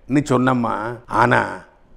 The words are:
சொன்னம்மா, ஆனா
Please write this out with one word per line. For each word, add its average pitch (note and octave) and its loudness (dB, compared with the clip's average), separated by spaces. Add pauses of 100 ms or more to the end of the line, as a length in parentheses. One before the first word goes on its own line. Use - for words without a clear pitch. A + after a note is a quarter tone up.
சொன்னம்மா, A#2+ 0
ஆனா G#2+ 0 (320)